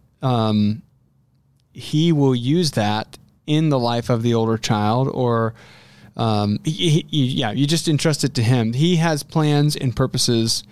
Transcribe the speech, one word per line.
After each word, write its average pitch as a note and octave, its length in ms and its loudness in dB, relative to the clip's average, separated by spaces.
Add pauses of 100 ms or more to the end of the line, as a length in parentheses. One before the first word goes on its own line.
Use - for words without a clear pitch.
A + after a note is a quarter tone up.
(240)
um, A2 580 0 (880)
he D#3 400 0
will C#3+ 220 2
use C3+ 380 0
that G#2+ 480 -4 (260)
in D#3 240 0
the C#3+ 80 2
life A#2 320 -2
of A#2 140 0
the A#2+ 100 2
older A2+ 240 0
child, A2+ 560 0
or, A2+ 400 -2 (640)
um, G#2 460 0
he, E3 260 -2
he, D#3 200 2
he, D3 160 0
yeah, B2 260 -2
you C3+ 160 0
just D#3+ 200 -2
entrust D3+ 360 0
it C#3 100 -2
to C3 80 -2
him. A#2 320 2
He D#3+ 220 2
has D#3+ 260 0
plans D3 540 0
and C3 200 -4
purposes. A#2 760 0